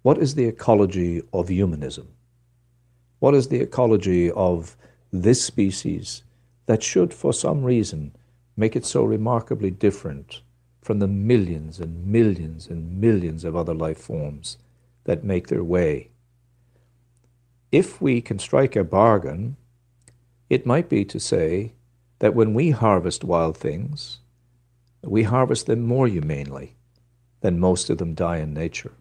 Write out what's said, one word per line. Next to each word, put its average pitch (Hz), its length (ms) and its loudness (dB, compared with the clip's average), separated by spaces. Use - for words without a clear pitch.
What 160 160 6
is 143 180 -2
the 127 100 0
ecology 92 760 2
of 90 180 -2
humanism? 87 580 -2
What 139 160 6
is 131 140 2
the 123 120 0
ecology 95 680 2
of 90 440 -2
this 98 320 4
species - 800 -4
that 110 160 2
should, - 320 0
for 135 200 -2
some - 300 -2
reason, 98 520 -2
make 110 180 0
it 120 100 -2
so 120 180 0
remarkably 110 680 0
different 85 720 -4
from 104 160 -2
the 101 100 2
millions 95 720 0
and 85 260 -10
millions 90 600 0
and 85 320 -8
millions 87 440 2
of 82 120 -6
other 82 200 -2
life 80 240 -6
forms 73 580 -10
that - 200 -2
make 92 240 -2
their - 160 -2
way? 82 460 0
If 175 300 2
we 123 200 0
can 101 180 -8
strike 135 360 0
a 101 80 2
bargain, 98 720 2
it 127 160 0
might 151 240 2
be 101 160 2
to - 140 -10
say 92 540 -2
that 107 140 2
when 110 220 2
we 156 160 2
harvest 98 520 2
wild 82 320 0
things, 120 680 -8
we 107 200 0
harvest 123 420 0
them 117 160 -2
more 123 260 2
humanely 71 680 -6
than 87 180 0
most 92 300 2
of 85 80 0
them 82 160 -4
die 85 240 -2
in 78 160 -6
nature. - 480 -8